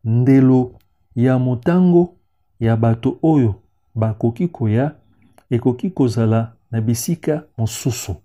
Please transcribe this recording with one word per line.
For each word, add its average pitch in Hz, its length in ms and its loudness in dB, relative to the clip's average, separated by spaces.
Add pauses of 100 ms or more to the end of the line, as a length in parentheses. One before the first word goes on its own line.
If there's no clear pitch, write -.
Ndelo 127 680 4 (400)
ya 127 240 2
motango 170 720 2 (460)
ya 113 180 0
bato 117 440 0
oyo 139 340 2 (400)
bakoki 113 520 -2
koya 123 480 -2 (540)
ekoki 123 400 -2
kozala 113 640 -2 (180)
na 113 100 -4
bisika 147 640 -4 (140)
mosusu. 110 680 -6